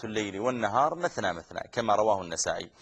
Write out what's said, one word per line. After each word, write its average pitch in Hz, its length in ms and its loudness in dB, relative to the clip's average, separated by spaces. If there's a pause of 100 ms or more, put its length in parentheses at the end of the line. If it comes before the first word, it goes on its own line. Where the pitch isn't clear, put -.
الليل 107 360 -2
والنهار 123 560 2
مثنى 117 380 -2
مثنى"، - 380 -10
كما 113 240 2
رواه 104 260 4
النسائي. 85 500 -4 (100)